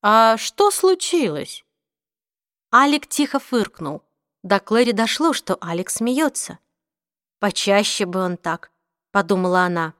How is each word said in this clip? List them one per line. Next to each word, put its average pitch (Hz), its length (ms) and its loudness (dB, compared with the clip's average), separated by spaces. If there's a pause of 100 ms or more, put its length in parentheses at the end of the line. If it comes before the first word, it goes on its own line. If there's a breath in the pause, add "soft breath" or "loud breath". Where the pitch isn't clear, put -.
А 226 340 4
что - 340 0
случилось?» 349 920 0 (1080)
Алик 285 340 4
тихо 277 320 -2
фыркнул. 175 640 -4 (400)
До 196 180 0
Клэри 233 320 0
дошло, 226 400 0
что - 300 -4
Алик 170 280 -8
смеется. 254 680 -4 (800)
«Почаще 202 680 0
бы 180 140 -4
он 180 160 -2
так», - 340 -8 (400)
подумала 185 500 2
она. 170 400 -2